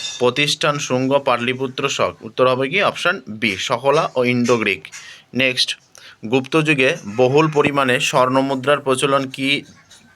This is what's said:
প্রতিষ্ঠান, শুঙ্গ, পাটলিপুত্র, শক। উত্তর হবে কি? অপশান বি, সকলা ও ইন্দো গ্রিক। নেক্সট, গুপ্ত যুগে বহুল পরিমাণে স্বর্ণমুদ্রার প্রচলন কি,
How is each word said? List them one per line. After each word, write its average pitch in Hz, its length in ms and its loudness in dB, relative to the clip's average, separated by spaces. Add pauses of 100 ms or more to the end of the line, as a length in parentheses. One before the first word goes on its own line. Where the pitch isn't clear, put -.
(180)
প্রতিষ্ঠান, 147 600 0
শুঙ্গ, 131 400 0
পাটলিপুত্র, 131 720 -2
শক। 95 320 -2
উত্তর 127 280 0
হবে 131 200 0
কি? 190 140 -2
অপশান 175 460 -2
বি, 107 280 -2
সকলা 139 580 0
ও 123 100 0
ইন্দো 123 320 2
গ্রিক। 101 320 -2 (460)
নেক্সট, 127 440 -2 (480)
গুপ্ত 131 300 0
যুগে 151 400 2 (200)
বহুল 139 340 4
পরিমাণে 139 500 2
স্বর্ণমুদ্রার 135 800 0
প্রচলন 135 500 0
কি, 139 320 -4 (540)